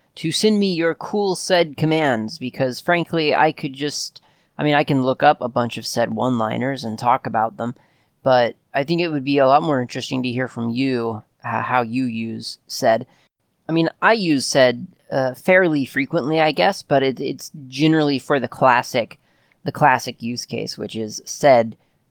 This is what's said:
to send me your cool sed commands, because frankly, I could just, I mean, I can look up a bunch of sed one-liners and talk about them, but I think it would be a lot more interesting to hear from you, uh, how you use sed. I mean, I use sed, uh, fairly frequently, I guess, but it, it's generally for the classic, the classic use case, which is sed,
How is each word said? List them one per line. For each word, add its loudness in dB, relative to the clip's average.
to -6
send 2
me 2
your 0
cool -4
sed 0
commands, 0
because -6
frankly, 0
I 4
could -10
just, -8
I -4
mean, 2
I 4
can 0
look 0
up 4
a -4
bunch -2
of -10
sed -2
one-liners -2
and -8
talk 0
about -2
them, -6
but 4
I 0
think -2
it -2
would -4
be 0
a 6
lot 6
more 0
interesting -8
to -6
hear -4
from -6
you, -4
uh, -4
how 0
you -4
use -8
sed. 0
I -4
mean, 2
I 4
use 0
sed, 2
uh, -2
fairly 2
frequently, -2
I 2
guess, 0
but 2
it, 0
it's -8
generally 2
for 0
the -2
classic, 2
the -4
classic 2
use -8
case, -10
which -10
is -8
sed, 4